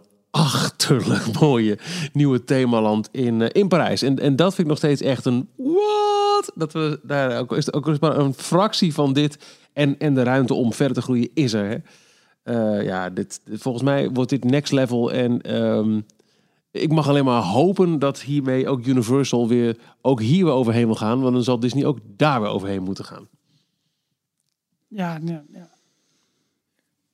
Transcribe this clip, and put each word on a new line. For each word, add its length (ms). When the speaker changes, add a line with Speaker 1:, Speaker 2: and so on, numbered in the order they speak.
Speaker 1:
achterlijk 1000
<laughs> 60
mooie 380
nieuwe 300
themaland 680
in, 300
eh, 80
in 60
Parijs. 340
En, 180
en 160
dat 200
vind 40
ik 80
nog 100
steeds 240
echt 240
een 300
what? 1000
Dat 180
we 300
daar 360
ook, 160
is 180
ook 140
is 120
maar 180
een 160
fractie 600
van 200
dit 240
en, 260
en 140
de 100
ruimte 300
om 200
verder 220
te 60
groeien 320
is 200
er, 160
hè? 80
Eh, 420
ja, 240
dit, 360
dit, 160
volgens 220
mij 260
wordt 200
dit 140
next 280
level. 400
En, 300
ehm, 580
ik 200
mag 180
alleen 160
maar 160
hopen 580
dat 220
hiermee 460
ook 180
Universal 640
weer, 300
ook 200
hier 240
weer 80
overheen 320
wil 100
gaan. 260
Want 120
dan 100
zal 160
Disney 260
ook 140
daar 260
weer 80
overheen 340
moeten 220
gaan. 220
Speaker 2:
Ja, 380
ja, 180
ja. 160